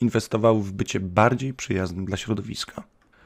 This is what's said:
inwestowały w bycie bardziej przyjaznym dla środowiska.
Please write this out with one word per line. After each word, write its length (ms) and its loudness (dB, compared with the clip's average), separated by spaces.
inwestowały 640 2
w 100 -6
bycie 280 -4
bardziej 540 2
przyjaznym 500 -4
dla 120 -4
środowiska. 640 -6